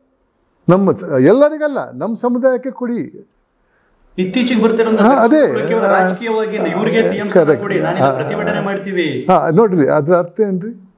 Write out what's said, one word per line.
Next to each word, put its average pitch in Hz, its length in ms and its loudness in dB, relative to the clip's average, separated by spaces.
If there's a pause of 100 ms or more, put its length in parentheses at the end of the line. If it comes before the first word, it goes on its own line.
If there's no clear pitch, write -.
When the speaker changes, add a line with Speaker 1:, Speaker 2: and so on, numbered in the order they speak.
(680)
Speaker 1:
ನಮ್ಮ 185 220 4
ಸ-, 139 120 -4 (160)
ಎಲ್ಲರಿಗಲ್ಲ, 269 720 2
ನಮ್ಮ 165 240 -6
ಸಮುದಾಯಕ್ಕೆ 247 560 -2
ಕೊಡಿ. 226 560 -8 (920)
Speaker 2:
ಇತ್ತೀಚೆಗೆ 226 460 -2
ಬರ್ತಿರೋಂಥ 226 380 0
Speaker 1:
ಹಾ, 233 220 4
ಅದೇ. 226 440 2
Speaker 2:
ಕೇವಲ 226 140 0
ರಾಜಕೀಯವಾಗಿ 196 760 0
ಇವ್ರಿಗೆ 185 540 0
ಸಿ 190 80 -4
ಎಂ 208 120 -6
Speaker 1:
ಕರೆಕ್ಟ್. - 20 -6
Speaker 2:
ಸ್ಥಾನ 156 240 4
ಕೊಡಿ, 196 240 -4
ನಾನಿನ್ನು 160 280 0
Speaker 1:
ಹಾ. 135 60 2
Speaker 2:
ಪ್ರತಿಭಟನೆ 170 520 -4
ಮಾಡ್ತೀವಿ. 185 640 -4
Speaker 1:
ಹಾ, 165 200 2
ನೋಡ್ರಿ, 180 380 2
ಅದ್ರ 151 300 2
ಅರ್ಥ 175 220 -4
ಏನ್ರಿ? 202 460 -4 (120)